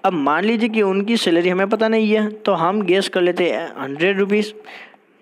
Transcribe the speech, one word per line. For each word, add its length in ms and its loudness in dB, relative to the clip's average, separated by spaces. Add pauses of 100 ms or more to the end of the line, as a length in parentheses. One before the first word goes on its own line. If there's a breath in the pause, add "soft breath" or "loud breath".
अब 80 2
मान 320 0
लीजिए 240 0
कि 140 0
उनकी 340 0
salary 320 2
हमें 200 0
पता 200 0
नहीं 240 2
है 180 0
तो 220 -2
हम 300 0
guess 260 0
कर 120 -2
लेते 300 0
हैं 320 -6
हंड्रेड 360 -2
rupees। 360 0 (680 loud breath)